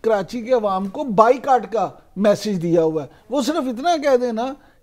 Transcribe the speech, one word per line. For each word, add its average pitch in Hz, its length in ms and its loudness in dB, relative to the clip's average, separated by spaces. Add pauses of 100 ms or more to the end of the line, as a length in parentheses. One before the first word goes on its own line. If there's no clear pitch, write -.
कराची 220 380 -2
के 220 100 -8
अवाम 202 360 0
को 277 160 -6
बाइकआउट 240 640 2
का 196 520 -6
मैसेज 202 400 0
दिया 165 240 2
हुआ 160 220 -2
है, 127 60 -14 (220)
वो 277 100 0
सिर्फ 285 260 -2
इतना 277 300 -2
कह 277 180 2
देना 247 400 -4 (280)